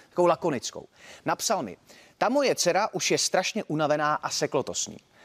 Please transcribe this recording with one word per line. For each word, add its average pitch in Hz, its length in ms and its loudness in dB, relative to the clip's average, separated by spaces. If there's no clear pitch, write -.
Takovou 175 180 2
lakonickou. 160 600 -2
Napsal 165 380 -2
mi: 92 140 -10
"Ta 196 120 2
moje 262 260 2
dcera 185 360 2
už - 200 -2
je 156 60 4
strašně - 460 0
unavená 151 520 2
a - 140 -6
seklotosní." - 680 -2